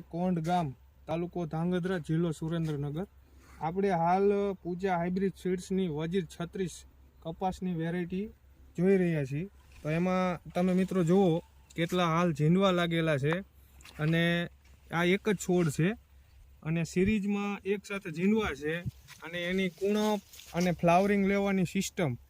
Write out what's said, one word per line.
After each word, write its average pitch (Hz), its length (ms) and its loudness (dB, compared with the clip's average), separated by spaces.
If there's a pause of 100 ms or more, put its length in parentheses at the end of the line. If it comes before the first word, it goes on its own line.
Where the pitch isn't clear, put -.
કોંઢ 175 320 -2
ગામ, 170 260 0 (380)
તાલુકો 175 400 -6
ધાંગધ્રા, 175 640 -2
જિલ્લો 170 260 0
સુરેન્દ્રનગર. 156 720 -4 (540)
આપણે 190 320 -2 (100)
હાલ 180 240 4 (360)
પૂજા 180 360 -2
હાઇબ્રિડ 180 380 -2
સીડ્સની 185 520 -2
વજીર 165 380 -4
છત્રીસ 175 500 -8 (460)
કપાસની 180 520 -4
વેરાયટી 175 540 -4 (500)
જોઈ 190 200 6
રહ્યા 165 280 2
છીએ. 147 240 -6 (320)
તો 151 80 -8
એમાં 180 500 0 (140)
તમે 180 200 2
મિત્રો 185 300 2
જુઓ 180 260 6 (460)
કેટલા 175 380 0
હાલ 175 200 4
ઝીંડવા 175 380 4
લાગેલા 165 460 2
છે 143 160 0 (640)
અને 165 260 2 (680)
આ 170 140 0
એક 185 240 2
જ 190 80 2
છોડ 175 340 2
છે 160 180 0 (720)
અને 165 240 -2
સિરીઝમાં 202 680 0 (120)
એક 202 200 -2
સાથે 196 260 -10
ઝીંડવા 190 440 2
છે 151 200 -4 (480)
અને 170 160 -8 (100)
એની 185 300 0
કુણપ 208 420 0 (320)
અને 175 200 2
ફ્લાવરિંગ 196 520 4
લેવાની 196 480 0
સિસ્ટમ. 185 380 -2 (180)